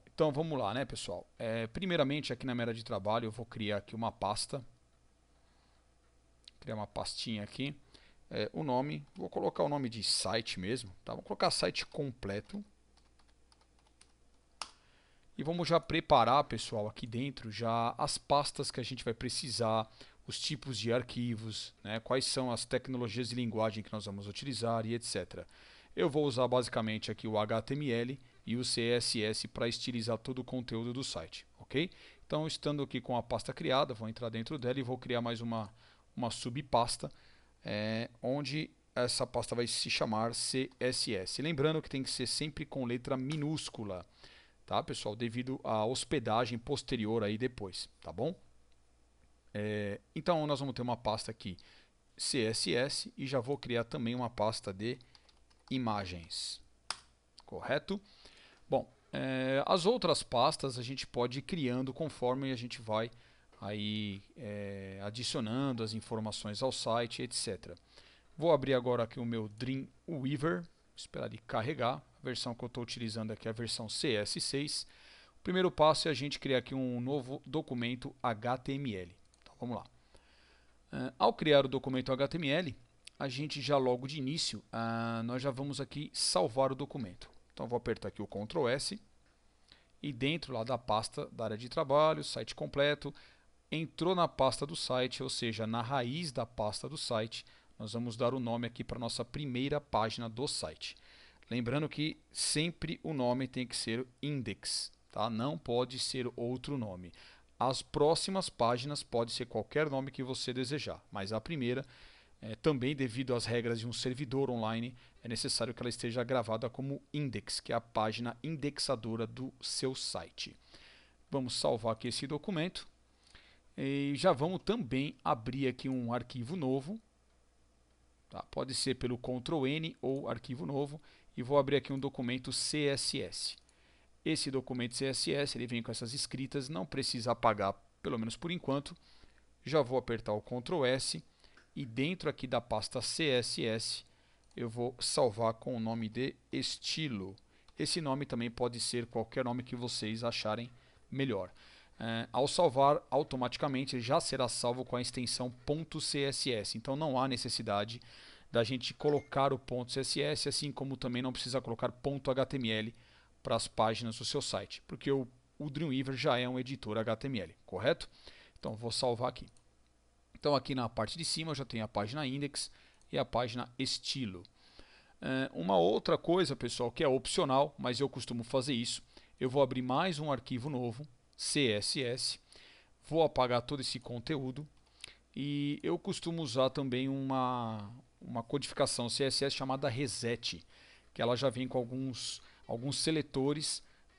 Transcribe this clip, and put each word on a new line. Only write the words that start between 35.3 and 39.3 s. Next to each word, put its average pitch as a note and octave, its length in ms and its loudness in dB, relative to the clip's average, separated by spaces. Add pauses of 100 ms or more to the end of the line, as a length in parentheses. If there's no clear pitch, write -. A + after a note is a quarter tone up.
uma, A2+ 320 -4 (420)
uma A#2+ 140 -2
subpasta, B2 840 2 (520)
é, A2 460 -2 (120)
onde C#3 480 -2 (260)
essa B2 300 2
pasta A#2 300 -2